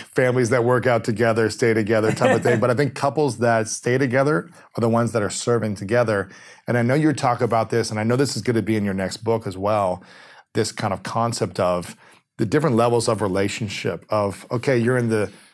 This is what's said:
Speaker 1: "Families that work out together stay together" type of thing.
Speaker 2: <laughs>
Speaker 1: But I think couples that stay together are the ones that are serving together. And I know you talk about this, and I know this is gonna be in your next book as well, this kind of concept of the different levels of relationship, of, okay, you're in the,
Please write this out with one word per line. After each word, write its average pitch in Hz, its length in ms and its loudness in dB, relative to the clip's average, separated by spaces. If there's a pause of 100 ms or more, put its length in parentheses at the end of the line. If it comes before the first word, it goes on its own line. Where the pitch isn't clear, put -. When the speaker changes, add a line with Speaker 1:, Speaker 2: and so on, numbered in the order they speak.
(140)
Speaker 1:
"Families 127 360 2
that 123 140 2
work 123 220 2
out 117 160 2
together 113 480 2
stay 113 240 2
together" 107 380 2
type 262 240 2
of - 80 -2
thing. 120 160 2
Speaker 2:
<laughs> - 0 -
Speaker 1:
But 123 100 2
I 123 40 2
think 143 200 0
couples 143 440 -2
that 113 280 2
stay 123 320 -2
together 139 500 0 (280)
are - 40 -2
the 117 80 2
ones 117 220 2
that 113 120 0
are 95 80 -2
serving 113 440 -2
together. 101 540 0 (400)
And 120 100 0
I 120 40 0
know 120 120 2
you 156 180 2
talk 123 280 0
about 113 300 0
this, 113 200 0
and 107 80 -6
I 107 60 -2
know 117 100 0
this 135 220 0
is 110 60 -6
gonna 113 200 0
be 110 140 0
in 104 80 -2
your 101 100 -2
next 95 300 -4
book 110 240 -2
as 92 100 -10
well, 98 460 0 (500)
this 113 160 0
kind 104 240 -4
of 92 80 -8
concept 113 560 -4
of 90 380 -2 (420)
the 107 80 0
different 147 300 2
levels 117 320 2
of 107 120 2
relationship, 98 880 -2
of, 101 440 -2
okay, 127 260 0
you're 120 180 2
in 120 120 0
the, 107 200 0 (260)